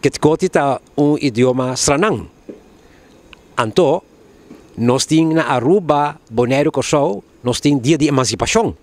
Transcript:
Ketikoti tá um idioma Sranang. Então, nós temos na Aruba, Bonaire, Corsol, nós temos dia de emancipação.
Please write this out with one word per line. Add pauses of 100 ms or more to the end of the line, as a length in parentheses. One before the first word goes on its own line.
Ketikoti
tá (160)
um
idioma
Sranang. (1300)
Então, (760)
nós
temos
na
Aruba, (120)
Bonaire,
Corsol, (200)
nós
temos
dia
de
emancipação.